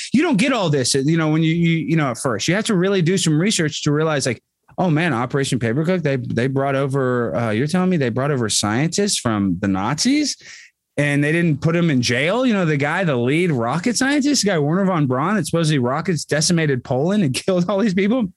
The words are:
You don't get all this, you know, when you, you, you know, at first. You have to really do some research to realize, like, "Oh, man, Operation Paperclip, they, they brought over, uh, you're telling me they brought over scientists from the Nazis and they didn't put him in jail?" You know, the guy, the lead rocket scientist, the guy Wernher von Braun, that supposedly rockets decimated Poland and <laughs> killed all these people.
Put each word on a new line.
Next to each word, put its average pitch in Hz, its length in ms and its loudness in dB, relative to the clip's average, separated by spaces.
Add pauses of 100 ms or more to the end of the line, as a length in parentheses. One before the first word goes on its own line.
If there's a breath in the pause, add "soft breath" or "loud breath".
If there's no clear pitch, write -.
(120 loud breath)
You 269 100 2
don't 302 160 2
get 262 140 2
all 196 180 0
this, 135 240 2
you 143 220 2
know, 160 140 2
when 160 140 2
you, 160 100 2
you, 170 240 2
you 147 180 -2
know, 143 140 0
at 113 80 -6
first. 113 300 -2
You 165 80 2
have 220 80 -2
to 220 100 -2
really 190 260 2
do 180 160 2
some 156 220 2
research 170 460 0
to 147 80 2
realize, 147 340 0
like, - 160 -4 (340)
"Oh, 180 140 0
man, 156 220 2
Operation 131 480 -2
Paperclip, 156 420 0
they, 139 140 0
they 120 320 -2
brought 135 260 -2
over, 127 600 0
uh, 117 140 0
you're 120 180 0
telling 180 220 0
me 180 60 2
they 135 120 2
brought 127 240 -2
over 120 160 0
scientists 107 680 0
from 101 420 0
the 104 80 -2
Nazis 151 680 -2 (600 loud breath)
and 143 260 0
they 147 80 0
didn't 165 300 0
put 165 160 0
him 170 140 2
in 127 120 2
jail?" 156 420 0
You 247 80 2
know, 190 120 0
the 156 120 0
guy, 156 280 0
the 147 120 0
lead 151 360 0
rocket 143 440 -2
scientist, 277 460 0
the 202 60 2
guy 180 100 0
Wernher 160 260 0
von 165 220 2
Braun, 143 300 0
that 165 100 -2
supposedly 160 320 0
rockets 147 460 -2
decimated 151 580 0
Poland 175 400 0
and 131 120 0
<laughs> - 120 -8
killed 180 240 0
all 196 80 0
these 202 160 0
people. 202 420 0